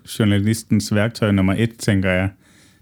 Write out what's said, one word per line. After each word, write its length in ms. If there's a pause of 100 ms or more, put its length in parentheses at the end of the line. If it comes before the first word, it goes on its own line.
(180)
journalistens 760
værktøj 360
nummer 280
et, 200
tænker 320
jeg. 180 (540)